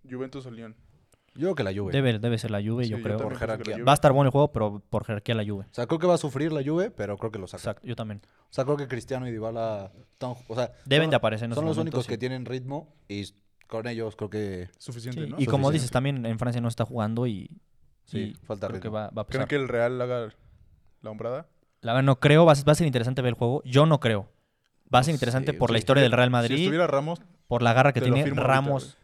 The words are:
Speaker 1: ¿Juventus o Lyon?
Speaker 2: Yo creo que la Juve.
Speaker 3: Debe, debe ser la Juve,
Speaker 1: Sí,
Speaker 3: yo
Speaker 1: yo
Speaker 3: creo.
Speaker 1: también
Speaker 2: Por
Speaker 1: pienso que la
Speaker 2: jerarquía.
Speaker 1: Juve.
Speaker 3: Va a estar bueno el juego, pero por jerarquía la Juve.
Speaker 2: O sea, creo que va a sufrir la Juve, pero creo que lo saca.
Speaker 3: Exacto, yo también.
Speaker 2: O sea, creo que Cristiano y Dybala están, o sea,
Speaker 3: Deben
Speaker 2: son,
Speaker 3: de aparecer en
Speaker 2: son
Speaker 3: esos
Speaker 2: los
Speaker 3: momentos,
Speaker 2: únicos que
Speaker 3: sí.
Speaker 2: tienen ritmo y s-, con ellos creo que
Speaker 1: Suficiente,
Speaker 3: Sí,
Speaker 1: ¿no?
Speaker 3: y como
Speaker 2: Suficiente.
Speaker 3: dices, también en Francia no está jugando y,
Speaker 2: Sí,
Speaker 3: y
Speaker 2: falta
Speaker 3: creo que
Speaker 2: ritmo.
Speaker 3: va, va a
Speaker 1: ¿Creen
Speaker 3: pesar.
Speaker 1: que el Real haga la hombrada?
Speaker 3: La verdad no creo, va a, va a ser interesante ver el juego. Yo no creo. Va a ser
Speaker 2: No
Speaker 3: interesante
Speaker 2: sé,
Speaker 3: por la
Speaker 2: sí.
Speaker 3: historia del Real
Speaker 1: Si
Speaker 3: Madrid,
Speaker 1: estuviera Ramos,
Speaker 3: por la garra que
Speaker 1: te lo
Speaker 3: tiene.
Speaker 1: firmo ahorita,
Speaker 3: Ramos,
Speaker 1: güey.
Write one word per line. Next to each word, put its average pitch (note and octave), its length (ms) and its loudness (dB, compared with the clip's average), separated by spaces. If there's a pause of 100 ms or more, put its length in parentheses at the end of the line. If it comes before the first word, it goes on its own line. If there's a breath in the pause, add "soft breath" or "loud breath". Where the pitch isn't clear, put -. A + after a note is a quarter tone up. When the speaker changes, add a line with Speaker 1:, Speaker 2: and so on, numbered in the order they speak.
Speaker 1:
¿Juventus B2+ 360 -10
o B2 60 -14
Lyon? A2+ 240 -16 (580)
Speaker 2:
Yo D3 200 -4
creo - 20 -2
que D3 80 -2
la F#2+ 140 -2
Juve. G2+ 140 -4
Speaker 3:
Debe, C3 280 2
debe A#2 180 -2
ser A2+ 140 -6
la G2+ 100 -2
Juve, A#2 240 -2
Speaker 1:
Sí, A2+ 60 -4
Speaker 3:
yo G#2+ 60 -4
Speaker 1:
yo A2+ 60 -8
Speaker 3:
creo. G#2 140 -4
Speaker 1:
también - 120 -4
Speaker 2:
Por - 100 -8
Speaker 1:
pienso - 0 -
que A2 80 -4
la A2 80 -2
Speaker 2:
jerarquía. G#2+ 200 -8
Speaker 1:
Juve. A2+ 80 -8
Speaker 3:
Va C3+ 80 4
a D3 40 8
estar D3 180 6
bueno C#3 140 4
el B2 40 2
juego, C#3+ 220 4
pero G#2 360 -2
por G#2 160 -2
jerarquía A2+ 300 -4
la G#2+ 80 -2
Juve. G2+ 220 -6
Speaker 2:
O - 80 -20
sea, A#2+ 120 -4
creo D#3+ 140 -2
que F3 80 0
va F3+ 60 6
a E3 40 4
sufrir D3 360 -2
la C#3+ 100 -2
Juve, E3+ 280 -2
pero G2+ 260 -6
creo A2 140 -6
que G#2+ 80 -8
lo F#2 80 -10
saca. F#2 140 -14
Speaker 3:
Exacto, - 260 -8
yo A#2+ 80 -6
también. G#2 280 -10
Speaker 2:
O - 300 -20
sea, C3+ 100 -2
creo C#3+ 140 0
que C#3 100 -6
Cristiano B2+ 400 -6
y A#2+ 40 -6
Dybala A2 600 -6 (200)
están, B2 240 -10 (120)
o A2+ 80 -10
sea, B2 160 -4 (140 soft breath)
Speaker 3:
Deben D3 220 2
Speaker 2:
son, - 20 -2
Speaker 3:
de C#3 80 2
aparecer A2 280 0
en A#2 100 -6
Speaker 2:
son D3+ 100 -2
Speaker 3:
esos D#3+ 60 0
Speaker 2:
los D#3 60 -2
Speaker 3:
momentos, D#3+ 200 -2
Speaker 2:
únicos B2 100 -2
que C3 60 -4
Speaker 3:
sí. A2 60 -6
Speaker 2:
tienen B2+ 260 -6
ritmo C3 480 -10 (160)
y G2+ 120 -6
s-, F#2+ 120 -10 (340)
con A2+ 200 -8
ellos A2+ 280 -6
creo G#2 140 -8
que F#2+ 480 -6
Speaker 1:
Suficiente, B2 480 -10
Speaker 3:
Sí, C#3+ 40 -8
Speaker 1:
¿no? - 80 -8
Speaker 3:
y C#3+ 80 0
como C3+ 220 0
Speaker 2:
Suficiente. C#3+ 60 2
Speaker 3:
dices, C3+ 180 -2
también C#3 340 -2
en A2+ 140 -4
Francia A#2+ 220 -2
no A#2 80 0
está A#2 160 -4
jugando A#2 420 -2
y, G2+ 220 -6 (560)
Speaker 2:
Sí, - 140 -6
Speaker 3:
y G#2+ 140 -6 (120)
Speaker 2:
falta G2+ 220 -6
Speaker 3:
creo F#2+ 120 -6
que G2+ 80 -10
Speaker 2:
ritmo. G#2+ 80 -6
Speaker 3:
va, G#2+ 140 -6
va G#2+ 140 -6
a - 20 -6
Speaker 1:
¿Creen C3 160 -4
Speaker 3:
pesar. C3 80 -4
Speaker 1:
que C#3+ 80 0
el C3+ 100 0
Real B2 340 0
haga B2 280 -4 (720)
la G#2+ 80 -12
hombrada? A2+ 380 -8 (340)
Speaker 3:
La A#2 100 -4
verdad C3 140 2
no C3+ 160 4
creo, D3+ 240 8
va D#3+ 80 8
a, C#3 100 2
va D3 80 6
a D3+ 40 8
ser E3+ 120 0
interesante B2+ 340 0
ver B2 80 0
el A2+ 60 -2
juego. B2 300 -2
Yo C3+ 200 6
no D#3 140 6
creo. G#2+ 300 0 (640)
Va B2 60 10
a B2+ 40 4
ser D#3+ 80 0
Speaker 2:
No D#3 60 0
Speaker 3:
interesante C3 340 0
Speaker 2:
sé, D#2+ 60 -4
Speaker 3:
por A#2 140 2
la A2+ 60 4
Speaker 2:
sí. - 20 4
Speaker 3:
historia C3+ 220 6
del A#2+ 120 6
Real B2 160 6
Speaker 1:
Si - 20 2
Speaker 3:
Madrid, B2 280 2
Speaker 1:
estuviera E3+ 280 2
Ramos, D3+ 320 -2 (300)
Speaker 3:
por A#2+ 120 0
la A#2 120 4
garra C3 180 6
que B2 80 0
Speaker 1:
te B2 80 0
lo B2 60 4
Speaker 3:
tiene. C#3+ 160 2
Speaker 1:
firmo C#3 120 -2
ahorita, B2+ 140 4
Speaker 3:
Ramos, C3+ 280 0
Speaker 1:
güey. - 200 -18